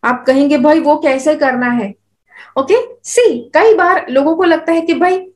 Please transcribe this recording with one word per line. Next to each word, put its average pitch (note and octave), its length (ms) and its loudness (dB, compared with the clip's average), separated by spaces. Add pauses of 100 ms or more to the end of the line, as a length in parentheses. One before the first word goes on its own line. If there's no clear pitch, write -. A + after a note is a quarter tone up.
आप A#3+ 220 -2
कहेंगे C#4 320 2
भाई D4+ 220 4
वो D4 160 2
कैसे D4+ 380 -2
करना B3+ 360 -2
है? G#3 240 -6 (640)
ओके, C4+ 160 0 (300)
सी, D#4+ 500 -2
कई G#4+ 200 4
बार F#4 360 0
लोगों C#4 260 0
को F#4 60 -2
लगता E4 300 0
है E4 80 0
कि E4 140 -2
भाई F#4 420 -2